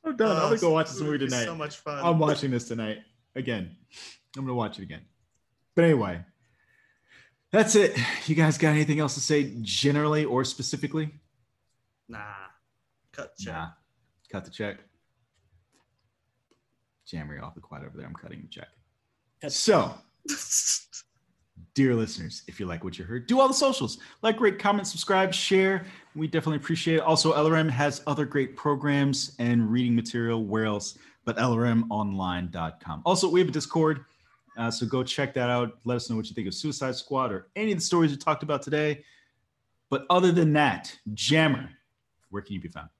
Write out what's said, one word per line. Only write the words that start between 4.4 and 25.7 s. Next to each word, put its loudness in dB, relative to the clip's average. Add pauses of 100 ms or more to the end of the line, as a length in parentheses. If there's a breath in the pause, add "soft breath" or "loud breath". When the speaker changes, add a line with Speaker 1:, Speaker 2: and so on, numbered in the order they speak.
Speaker 1:
gonna -4
watch -4
it -12
again. -14 (720)
But 6
anyway, 2 (1300 soft breath)
that's 4
it. 6 (300 loud breath)
You 2
guys 4
got 4
anything 4
else 0
to -8
say 0
generally 2
or 0
specifically? -6 (960)
Speaker 2:
Nah. -16 (920)
Cut -16
check. -12
Speaker 1:
Nah. -10 (600)
Cut -10
the -20
check. -8 (2250)
Jammer, -10
you're -14
awfully -18
quiet -16
over -18
there. -16
I'm -14
cutting -16
the -18
check. -18 (720)
Speaker 3:
Cut -8
the -8
Speaker 1:
So, 4 (340)
Speaker 2:
<laughs> -8
Speaker 1:
dear 4
listeners, -4
if -16
you -6
like -8
what -8
you -10
heard, -8
do 2
all 8
the 2
socials. 0 (240 loud breath)
Like, 2
rate, 4
comment, 0
subscribe, 0
share. 2 (300 loud breath)